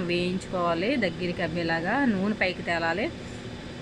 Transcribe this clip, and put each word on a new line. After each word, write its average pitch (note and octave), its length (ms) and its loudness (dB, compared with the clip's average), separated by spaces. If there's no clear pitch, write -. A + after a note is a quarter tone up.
వేయించుకోవాలి. F3 800 0
దగ్గరికి F3 420 -2
అవ్వేలాగా E3 480 0
నూనె G3+ 300 2
పైకి F#3 260 0
తేలాలి. E3+ 380 2